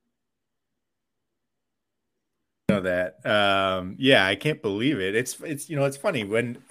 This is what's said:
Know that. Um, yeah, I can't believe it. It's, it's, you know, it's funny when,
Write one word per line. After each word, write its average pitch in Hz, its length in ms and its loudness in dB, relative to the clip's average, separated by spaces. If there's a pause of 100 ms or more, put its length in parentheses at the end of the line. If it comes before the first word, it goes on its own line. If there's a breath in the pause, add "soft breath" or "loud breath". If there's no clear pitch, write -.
(2750)
Know 104 120 0
that. 90 440 -2
Um, 98 760 2
yeah, 131 260 6
I 98 100 2
can't 147 260 -4
believe 113 380 -2
it. 95 160 -2
It's, 123 260 -4
it's, 151 280 -10
you 160 60 -8
know, 139 100 0
it's 139 120 -4
funny 156 260 -4
when, 117 360 -2 (120)